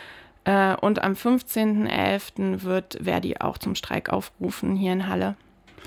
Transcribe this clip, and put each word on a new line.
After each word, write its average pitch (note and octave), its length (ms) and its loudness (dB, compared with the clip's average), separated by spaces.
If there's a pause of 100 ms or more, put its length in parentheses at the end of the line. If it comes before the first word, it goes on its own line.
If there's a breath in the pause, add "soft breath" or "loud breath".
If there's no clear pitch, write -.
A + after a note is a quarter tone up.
(460 loud breath)
Äh, G3 300 4
und G#3 260 2
am G3 140 2
fünfzehnten A3 720 2
elften G3 760 0
wird F#3 380 -2
Verdi F#3 380 -2
auch - 180 -2
zum - 180 -4
Streik - 340 -4
aufgerufen F#3+ 680 -2
hier F#3+ 160 0
in F#3 160 -2
Halle. F#3 300 -2 (500 loud breath)